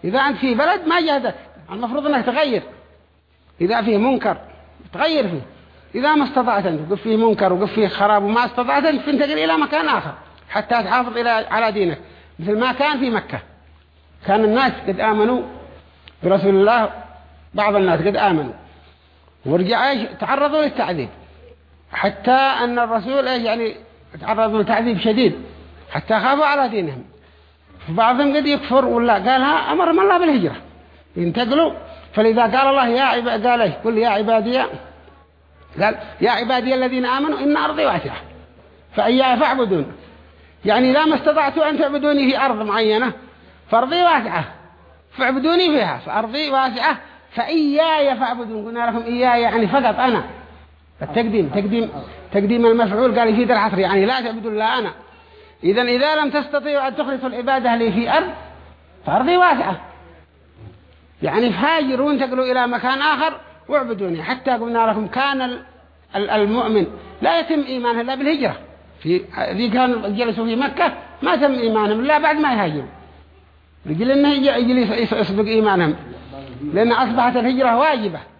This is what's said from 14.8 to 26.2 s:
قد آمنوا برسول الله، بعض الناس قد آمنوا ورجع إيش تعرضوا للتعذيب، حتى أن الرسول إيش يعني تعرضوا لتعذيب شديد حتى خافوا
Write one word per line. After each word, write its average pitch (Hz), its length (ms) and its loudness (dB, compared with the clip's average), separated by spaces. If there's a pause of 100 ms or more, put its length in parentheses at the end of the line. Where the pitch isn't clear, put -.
قد 185 120 -4
آمنوا 220 420 2 (840)
برسول 190 320 4
الله، 214 340 4 (640)
بعض 208 220 0
الناس 180 240 2
قد 196 180 0
آمنوا 160 360 0 (920)
ورجع 185 440 2
إيش 254 120 -2 (180)
تعرضوا 285 440 0
للتعذيب، 180 460 -4 (840)
حتى - 380 -2
أن 254 480 2
الرسول 240 480 -2
إيش 247 160 -2
يعني 226 320 -2 (460)
تعرضوا 220 400 0
لتعذيب 220 380 0
شديد 226 340 2 (580)
حتى - 280 -2
خافوا 277 260 2